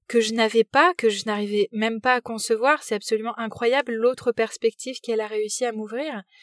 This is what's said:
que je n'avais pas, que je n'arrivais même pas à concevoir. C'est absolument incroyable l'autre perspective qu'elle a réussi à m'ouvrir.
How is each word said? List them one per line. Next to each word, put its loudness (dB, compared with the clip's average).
que 4
je 0
n'avais 4
pas, 4
que 2
je -4
n'arrivais 0
même -2
pas 4
à -2
concevoir. 0
C'est -4
absolument -4
incroyable 0
l'autre 0
perspective -2
qu'elle -2
a -4
réussi -4
à 0
m'ouvrir. -6